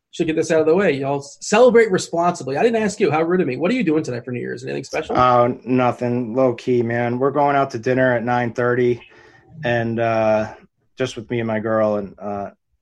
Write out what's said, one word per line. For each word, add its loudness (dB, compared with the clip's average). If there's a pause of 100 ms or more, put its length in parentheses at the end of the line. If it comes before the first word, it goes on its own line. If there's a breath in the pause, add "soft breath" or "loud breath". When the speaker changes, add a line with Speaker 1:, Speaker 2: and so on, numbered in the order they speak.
(120)
Speaker 1:
Should -4
get -2
this -2
out 4
of 0
the 4
way. 2
Y'all -2
s-, -14
celebrate 6
responsibly. -2
I 2
didn't 2
ask -4
you. 2
How 0
rude 0
of 0
me. -4
What 0
are 2
you 0
doing 0
tonight -6
for -10
New -6
Year's? -8
Anything -8
special? -6
Speaker 2:
Uh, 4 (160)
nothing. -2
Low 2
key, 0
man. -2
We're 0
going 0
out 0
to -8
dinner 2
at -2
nine -2
thirty, 0 (640 loud breath)
and, -2
uh, 0 (420)
just -6
with -14
me -2
and -2
my -2
girl, 0
and, -8
uh, -8 (300)